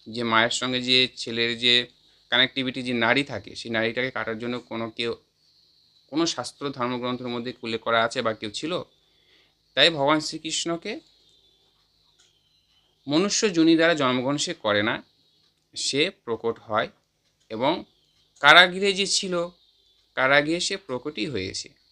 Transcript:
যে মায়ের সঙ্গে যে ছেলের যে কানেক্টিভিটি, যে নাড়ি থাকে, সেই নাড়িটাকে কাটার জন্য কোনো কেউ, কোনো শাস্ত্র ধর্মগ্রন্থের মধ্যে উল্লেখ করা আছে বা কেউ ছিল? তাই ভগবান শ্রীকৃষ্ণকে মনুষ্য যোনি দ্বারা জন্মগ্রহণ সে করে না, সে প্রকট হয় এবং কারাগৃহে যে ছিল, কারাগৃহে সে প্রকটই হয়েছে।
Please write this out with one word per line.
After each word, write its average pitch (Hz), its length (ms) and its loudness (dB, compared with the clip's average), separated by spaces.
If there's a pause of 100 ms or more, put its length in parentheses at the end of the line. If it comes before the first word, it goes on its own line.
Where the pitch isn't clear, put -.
যে 113 160 -8
মায়ের 113 280 4
সঙ্গে 127 320 -4
যে 127 340 4
ছেলের 117 420 -2
যে 123 280 4 (440)
কানেক্টিভিটি, 127 520 0
যে 123 120 -4
নাড়ি 120 300 2
থাকে, 117 300 -12
সেই - 160 -12
নাড়িটাকে 117 400 -2
কাটার 113 280 -6
জন্য 123 220 -6
কোনো 113 300 -8
কেউ, 117 260 -6 (920)
কোনো 160 200 -2
শাস্ত্র 139 440 -8
ধর্মগ্রন্থের 123 580 -4
মধ্যে 120 240 -8 (100)
উল্লেখ 113 180 -6
করা 113 240 2
আছে 120 180 -2
বা 113 120 -2
কেউ 107 160 -10
ছিল? 156 320 -6 (920)
তাই 151 160 4
ভগবান 151 300 2
শ্রীকৃষ্ণকে 165 800 -6 (2000)
মনুষ্য 190 460 0
যোনি 165 220 6
দ্বারা 165 180 4
জন্মগ্রহণ 131 420 0
সে 160 180 -6
করে 104 280 0
না, 123 200 -2 (720)
সে 156 340 -2 (140)
প্রকট 113 340 -4
হয় 110 300 -2 (600)
এবং 131 360 -2 (560)
কারাগৃহে 180 520 6
যে 190 140 0
ছিল, 180 420 -2 (680)
কারাগৃহে 143 460 2
সে 196 160 -4
প্রকটই 151 500 -8
হয়েছে। 98 640 -8